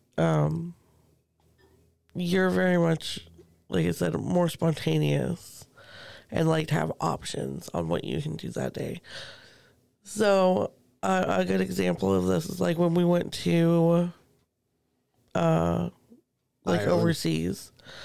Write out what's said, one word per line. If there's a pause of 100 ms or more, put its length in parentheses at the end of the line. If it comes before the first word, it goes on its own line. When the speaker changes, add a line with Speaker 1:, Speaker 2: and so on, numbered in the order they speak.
(180)
Speaker 1:
um, (1400)
you're
very
much, (420)
like
I
said,
more
spontaneous (640)
and
like
to
have
options
on
what
you
can
do
that
day. (1000)
So, (320)
uh,
a
good
example
of
this
is,
like,
when
we
went
to, (1200)
uh, (760)
like,
Speaker 2:
Ireland.
Speaker 1:
overseas. (340)